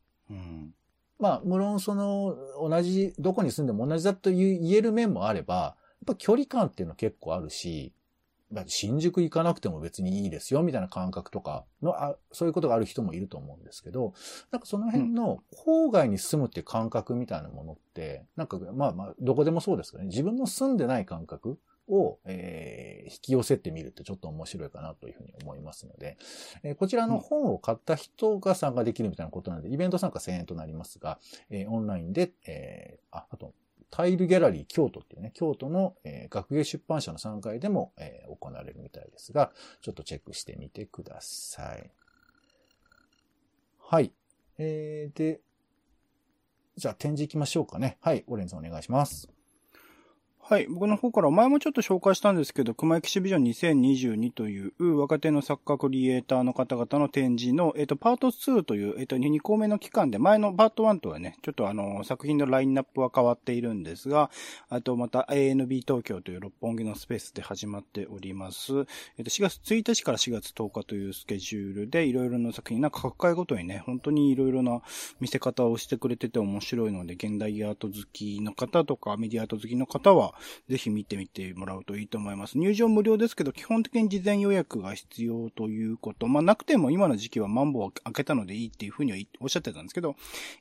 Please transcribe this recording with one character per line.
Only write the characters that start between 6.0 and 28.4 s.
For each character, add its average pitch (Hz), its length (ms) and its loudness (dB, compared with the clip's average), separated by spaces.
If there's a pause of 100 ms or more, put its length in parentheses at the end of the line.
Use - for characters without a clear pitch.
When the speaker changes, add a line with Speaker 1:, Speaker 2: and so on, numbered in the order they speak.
Speaker 2:
ぱ 262 80 0
距 - 200 2
離 269 120 4
感 220 220 0
っ - 40 -12
て - 100 -8
い - 20 -4
う - 20 -4
の 82 60 -8
は 87 40 -20
結 110 240 -2
構 80 140 -4
あ 90 40 0
る 78 120 -8
し、 78 420 -8 (580)
ま 104 120 -8
あ、 - 40 -14
新 113 340 -2
宿 175 220 2
行 160 80 0
か 165 120 2
な 170 100 4
く - 80 -12
て - 80 -4
も 80 100 -6
別 82 240 -8
に 95 200 0
い 101 40 -2
い 92 40 -6
で 78 100 -8
す - 140 -2
よ、 147 80 4
み 170 100 2
た 127 60 -2
い - 20 -2
な 92 80 -4
感 92 220 -6
覚 85 200 -10
と - 120 -8
か - 240 -8 (160)
の、 165 200 -2
あ、 143 140 -4 (160)
そ - 140 -2
う - 20 2
い 160 40 2
う - 20 -4
こ 175 80 0
と 156 60 4
が 120 60 4
あ 113 40 6
る 113 80 2
人 - 160 -4
も 92 100 -2
い 85 80 -6
る - 80 -6
と - 80 -14
思 69 200 -14
う - 20 -20
ん - 40 -20
で - 100 -20
す - 100 -20
け - 80 -16
ど、 127 240 -4 (360)
な 247 80 -6
ん - 20 -20
か - 60 -20
そ 202 120 -4
の 220 80 -2
辺 233 240 2
の 233 320 -2 (240)
郊 320 240 6
外 180 180 6
に 208 80 2
住 - 240 0
む 123 80 0
っ - 20 -18
て - 100 -8
い - 20 -4
う - 20 -20
感 113 240 -2
覚 113 260 -2
み 123 120 -2
た 80 120 -6
い 76 40 -10
な 73 80 -14
も 71 120 -14
の 78 100 -12
っ 78 40 -18 (160)
て、 78 240 -8
Speaker 1:
う 67 60 -14
ん。 - 40 -20 (100)
Speaker 2:
な 160 80 -6
ん - 20 -8
か、 95 120 -8 (140)
ま 135 160 0
あ 98 40 -2
ま 90 160 -8
あ、 - 120 -14
ど 131 140 2
こ 147 100 4
で 156 60 2
も 165 100 0
そ 185 140 0
う - 20 2
で 95 80 -4
す - 60 -18
け - 80 -16
ど 87 60 -12
ね、 98 40 -6
自 98 140 -2
分 208 140 0
の 262 100 -2
住 269 260 0
ん 240 60 2
で 139 80 2
な 254 120 0
い 196 60 -2
感 165 220 -10
覚 147 320 -8 (300)
を、 196 360 2
え 180 840 -12
ー、 - 40 -18
引 - 100 -20
き 127 100 -6
寄 127 100 6
せ 131 160 2
て - 120 -10
み 80 120 -8
る 147 60 -14
っ - 40 -18
て - 100 -18
ち - 80 -14
ょ 98 40 -10
っ - 20 -10
と - 120 -14
面 78 160 -10
白 - 220 -10
い 69 40 -14
か - 100 -16
な 78 140 -12
と - 140 -18
い - 20 -14
う - 40 -16
ふ - 60 -20
う - 40 -18
に - 80 -20 (100)
思 - 120 -14
い 69 60 -16
ま 76 120 -14
す - 140 -20
の - 100 -20
で、 - 200 -14 (480)
え 147 80 -6
ー、 - 20 -14
こ 190 140 -2
ち 247 80 -2
ら 226 100 2
の 233 120 0
本 277 340 0
を 95 60 -4
買 - 160 -2
っ 113 40 -6
た - 160 -2
人 208 460 0